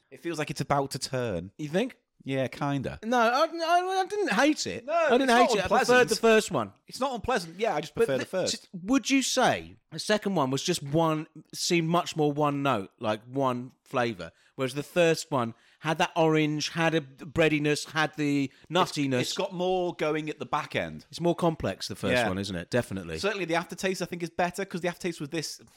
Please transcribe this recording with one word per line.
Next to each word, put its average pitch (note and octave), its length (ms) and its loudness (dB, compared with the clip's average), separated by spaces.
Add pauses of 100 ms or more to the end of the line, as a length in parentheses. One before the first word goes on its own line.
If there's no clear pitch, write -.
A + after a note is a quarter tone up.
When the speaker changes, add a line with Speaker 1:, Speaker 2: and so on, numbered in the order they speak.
(120)
Speaker 1:
It C3 100 -20
feels E3+ 160 -6
like D3 140 -4
it's D3 100 -6
about C#3+ 300 0
to C3 80 -8
turn. G#2 580 -4
Speaker 2:
You D3+ 120 -6
think? G3+ 280 -2 (260)
Speaker 1:
Yeah, C3+ 260 -2
kinda. C#3 540 -4
Speaker 2:
No, A#3 140 0
I, A#3+ 340 4
I, F4 500 0
I F#4 60 -2
didn't G4 260 -2
hate C#4 340 2
it. G2 180 -6
Speaker 1:
No, C#4+ 80 -4
Speaker 2:
I E4 240 2
didn't C4+ 60 2
Speaker 1:
it's C4+ 60 2
not B3 200 6
Speaker 2:
hate A3+ 80 2
it. F#3 80 0
I - 20 -4
preferred A3 140 4
Speaker 1:
unpleasant. B3 280 4
Speaker 2:
the A3 80 0
first A3 340 4
one. A2+ 200 -2 (140)
Speaker 1:
It's - 140 -16
not B3+ 160 -2
unpleasant. F#3 440 -4
Yeah, G#3+ 140 0
I D3+ 80 -2
just D#3+ 140 -12
Speaker 2:
But A#3 100 0
Speaker 1:
prefer C#3 140 2
the - 60 -4
Speaker 2:
the, - 40 -12
Speaker 1:
first. F3+ 320 -2
Speaker 2:
t-, - 80 -20 (140)
would B3 260 2
you C4+ 140 4
say G#2 540 0 (140)
the D#3 60 -12
second G3+ 380 0
one C3 160 2
was C3+ 100 0
just F3 220 -2
one, D#3 420 2 (260)
seemed E3 380 0
much E3+ 260 0
more D3+ 160 2
one C#3+ 300 0
note, A#2+ 380 0
like G#2+ 240 -2
one B2+ 480 -2 (120)
flavour, A2+ 480 -2 (240)
whereas C3 200 -4
the C#3+ 80 -4
first E3 480 2
one A#2 240 0 (240)
had D#3 180 -2
that F3 180 0
orange, D#3 540 2
had E3 240 0
a D#3+ 80 2
breadiness, D3 840 0
had D3+ 320 -2
the C#3+ 340 0 (180)
Speaker 1:
It's, - 20 -18
Speaker 2:
nuttiness? D3 500 2
Speaker 1:
it's B2+ 120 -4
got F#3+ 180 -4
more F3+ 440 0
going D#3 340 -2
at D3+ 80 -10
the C3+ 80 -8
back D3 300 -4
end. D#2+ 340 -4
Speaker 2:
It's - 100 -14
more E3+ 140 2
complex, D#3 540 -2
the G#2 80 -8
first G#2 180 0
Speaker 1:
Yeah. A#2+ 140 2
Speaker 2:
one, F#2 100 -2
isn't G2 180 -4
it? E2+ 140 -8
Definitely. F#2 480 -2
Speaker 1:
Certainly G3 280 -2
the D#3+ 100 -2
aftertaste, F3+ 440 -4
I F3 60 -4
think, F3 160 -10
is E3+ 80 -4
better, F3 340 -2
'cause F#3 180 -8
the F3 80 -2
aftertaste F3 300 -6
with D3 120 -8
this - 280 -6 (180)